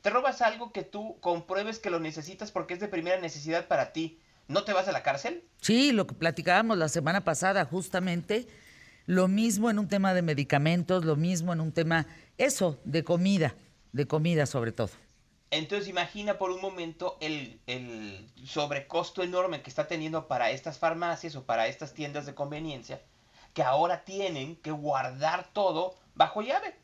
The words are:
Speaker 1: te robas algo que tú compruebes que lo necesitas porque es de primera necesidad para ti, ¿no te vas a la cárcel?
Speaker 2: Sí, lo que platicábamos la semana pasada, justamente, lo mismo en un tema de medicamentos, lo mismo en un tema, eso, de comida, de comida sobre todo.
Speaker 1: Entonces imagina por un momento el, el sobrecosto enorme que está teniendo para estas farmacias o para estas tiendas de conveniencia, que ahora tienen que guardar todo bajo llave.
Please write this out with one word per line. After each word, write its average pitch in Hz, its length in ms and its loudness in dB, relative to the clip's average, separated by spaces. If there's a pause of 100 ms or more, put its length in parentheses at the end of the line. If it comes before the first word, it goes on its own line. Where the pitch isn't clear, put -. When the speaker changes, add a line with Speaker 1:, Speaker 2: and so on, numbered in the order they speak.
Speaker 1:
te 202 80 0
robas 254 320 2
algo 226 300 0
que 202 120 -6
tú 214 360 -10
compruebes 185 580 -2
que 190 140 -6
lo 170 80 0
necesitas 160 500 -8
porque 180 240 -4
es 175 60 -8
de 208 80 -4
primera 185 320 -2
necesidad 160 480 -4
para 147 240 0
ti, 160 280 -6 (280)
¿no 185 160 0
te 208 100 -2
vas 185 140 2
a 190 60 0
la 131 100 -2
cárcel? 147 400 -2 (180)
Speaker 2:
Sí, 262 300 6
lo 214 160 2
que - 80 -10
platicábamos 180 600 2
la 160 120 2
semana 170 340 0
pasada, 185 420 2
justamente, 185 840 -2 (580)
lo 185 220 4
mismo 214 420 4
en 208 80 2
un 208 120 -2
tema 190 260 4
de 180 80 4
medicamentos, 160 840 2
lo 156 120 4
mismo 170 360 0
en 160 80 -2
un 160 120 -2
tema, 165 340 2 (300)
eso, 190 480 2
de 156 180 0
comida, 175 500 4 (380)
de 135 160 0
comida 156 380 2
sobre 117 260 -2
todo. 107 200 -2 (580)
Speaker 1:
Entonces 156 380 -2
imagina 196 500 -2
por 185 140 -2
un 185 80 -4
momento 180 640 -6
el, 143 460 -6
el 113 600 -10 (160)
sobrecosto 147 800 -4
enorme 180 380 -2
que - 80 -18
está 147 180 -4
teniendo 160 400 -4
para 120 240 2
estas 135 260 -8
farmacias 165 600 -2
o 127 80 -14
para 113 220 2
estas 131 260 -8
tiendas 143 320 -8
de 143 100 -14
conveniencia, 147 680 -8 (520)
que 156 100 0
ahora 156 400 2
tienen 170 540 -4
que - 140 -8
guardar 147 840 -2
todo 185 420 0 (200)
bajo - 260 4
llave. 330 420 -2